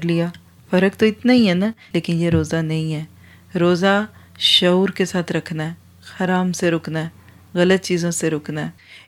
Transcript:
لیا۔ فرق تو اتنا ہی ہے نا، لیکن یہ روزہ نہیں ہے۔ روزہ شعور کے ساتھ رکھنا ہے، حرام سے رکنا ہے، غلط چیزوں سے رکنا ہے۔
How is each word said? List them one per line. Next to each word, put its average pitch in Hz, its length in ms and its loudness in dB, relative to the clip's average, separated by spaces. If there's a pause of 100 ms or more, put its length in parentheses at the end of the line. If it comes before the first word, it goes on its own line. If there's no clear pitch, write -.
لیا۔ 170 240 0 (420)
فرق 190 300 2
تو 220 60 2
اتنا 220 280 2
ہی 233 160 4
ہے 175 40 2
نا، 196 180 0 (220)
لیکن 170 200 -2
یہ 170 160 0
روزہ 160 260 0
نہیں 160 400 -4
ہے۔ 156 100 -8 (540)
روزہ 190 460 2 (340)
شعور 185 500 4
کے 185 160 -2
ساتھ 180 260 -4
رکھنا 160 400 -6
ہے، - 20 -10 (480)
حرام 185 300 0
سے 170 200 -2
رکنا 160 320 -4
ہے، 165 60 -8 (440)
غلط 185 280 4
چیزوں 175 300 -2
سے 165 180 -2
رکنا 151 360 -6
ہے۔ 165 40 -8 (380)